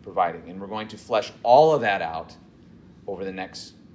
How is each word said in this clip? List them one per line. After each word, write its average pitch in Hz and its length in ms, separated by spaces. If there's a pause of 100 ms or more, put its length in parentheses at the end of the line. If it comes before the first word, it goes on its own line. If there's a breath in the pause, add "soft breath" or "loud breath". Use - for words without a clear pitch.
providing. 85 440
And 92 120
we're 98 80
going 107 200
to 107 80
flesh 107 360 (100)
all 147 320
of 135 60
that 101 200
out 80 360 (720)
over 95 160
the 95 80
next - 400 (220)